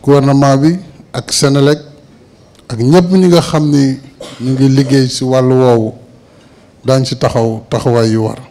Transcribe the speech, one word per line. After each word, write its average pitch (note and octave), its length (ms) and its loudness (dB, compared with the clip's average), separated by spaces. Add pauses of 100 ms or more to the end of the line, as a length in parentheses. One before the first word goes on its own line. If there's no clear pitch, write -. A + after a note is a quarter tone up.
gouvernement C#3 540 2
bi D#3+ 200 0 (360)
ak - 200 -10
Senelec C#3+ 460 0 (880)
ak A#2 120 -10
ñépp F3 320 2
ñi F#3 160 2
nga E3+ 140 2
xam D3+ 280 -2
ni C3+ 280 0 (420)
ñu C3 120 -4
ngi C3+ 160 2
liggéey C3+ 400 2
ci C3 160 -8
wàllu B2+ 300 0
woowu, A#2+ 380 2 (920)
daañ C3 200 0
ci C3+ 140 -8
taxaw A2+ 500 -2
taxawaay A#2 440 0
yu A2+ 120 -2
war - 140 -8 (120)